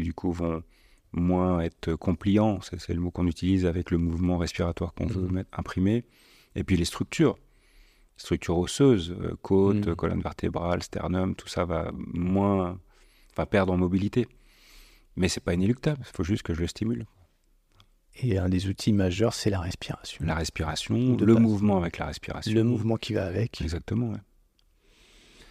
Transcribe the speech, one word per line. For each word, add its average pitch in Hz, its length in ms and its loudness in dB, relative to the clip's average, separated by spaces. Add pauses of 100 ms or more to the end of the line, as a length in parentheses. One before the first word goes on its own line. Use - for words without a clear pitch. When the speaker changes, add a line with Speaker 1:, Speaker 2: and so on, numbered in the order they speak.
Speaker 1:
du 82 120 -4
coup 90 180 -2
vont 82 300 -2 (540)
moins 90 440 2
être 82 340 -4
compliants, 101 640 2
c'est, 90 200 -12
c'est - 120 -8
le 85 60 -2
mot 87 140 -2
qu'on 90 160 0
utilise 92 380 2
avec 87 260 0
le 85 60 4
mouvement 85 380 2
respiratoire 85 580 -2
qu'on - 120 -4
veut 95 220 -2
Speaker 2:
Mhm. 90 40 -4
Speaker 1:
mettre, 92 240 -6
imprimer. 104 480 0 (520)
Et 87 80 -2
puis 92 120 4
les 85 80 0
structures, - 540 0 (800)
structures 85 420 -2
osseuses, 90 640 4
euh, 85 200 -6
côte, 98 460 4
Speaker 2:
Mhm. 85 80 0
Speaker 1:
colonne 87 280 -2
vertébrale, 85 600 -2
sternum, 92 540 -2
tout - 100 -18
ça - 180 -4
va 82 300 -4
moins, 92 840 0 (500)
enfin, - 160 -4
perdre 95 260 2
en 87 40 2
mobilité. 92 500 2 (880)
Mais 87 140 2
c'est - 100 -2
pas 90 160 -2
inéluctable, 123 460 0
il - 160 -14
faut 92 80 -2
juste 101 180 -2
que 87 100 -6
je 80 100 -2
le 85 40 0
stimule. 113 400 -4 (1080)
Speaker 2:
Et 113 220 0
un 92 100 0
des 92 180 0
outils 98 260 0
majeurs, 98 420 2
c'est - 160 -2
la 92 100 0
respiration. - 640 -8
Speaker 1:
La 82 80 0
respiration, 85 800 -2
Speaker 2:
De 107 100 2
Speaker 1:
le 113 100 8
Speaker 2:
base. 113 100 6
Speaker 1:
mouvement 104 340 4
avec - 200 -4
la 151 80 -6
respiration. - 460 -6
Speaker 2:
Le 110 120 4
mouvement 113 320 0
qui 110 180 -6
va 98 120 -2
avec. 95 340 -4
Speaker 1:
Exactement, 101 500 -4
ouais. 104 80 -8 (1300)